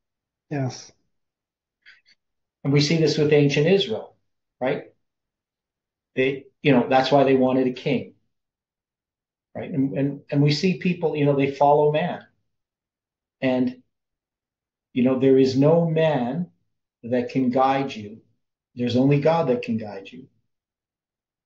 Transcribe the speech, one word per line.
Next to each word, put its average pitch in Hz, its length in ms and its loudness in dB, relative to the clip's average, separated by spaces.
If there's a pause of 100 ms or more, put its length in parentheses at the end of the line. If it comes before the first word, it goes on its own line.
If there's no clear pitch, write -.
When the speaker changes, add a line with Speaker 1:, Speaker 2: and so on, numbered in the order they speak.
(500)
Speaker 1:
Yes. 135 420 -8 (1700)
Speaker 2:
And 139 80 -2
we 143 80 4
see 165 180 0
this 151 200 0
with 147 140 0
ancient 147 340 2
Israel, 196 480 -2 (460)
right? - 240 -4 (1300)
They, 135 320 -2 (160)
you 143 100 4
know, 123 160 2
that's - 220 2
why 139 140 4
they 135 100 4
wanted 127 320 2
a 123 60 -2
king, 123 420 -6 (1400)
right? 110 160 -12
And, 139 280 -4
and, 143 220 -4 (100)
and 143 120 2
we 147 100 4
see 185 260 -2
people, 170 380 -2
you 143 80 0
know, 139 100 2
they 139 160 0
follow 147 400 2
man. 151 340 -4 (1160)
And, 127 420 -2 (1120)
you 127 100 0
know, 127 160 2
there 135 200 4
is 127 180 2
no 160 340 4
man 156 600 -2 (520)
that 120 280 -4
can 127 200 0
guide 131 420 0
you. 104 280 -14 (560)
There's 120 200 -2
only 143 240 4
God 156 280 0
that 123 140 0
can 113 140 -4
guide 104 320 -12
you. - 200 -20 (1160)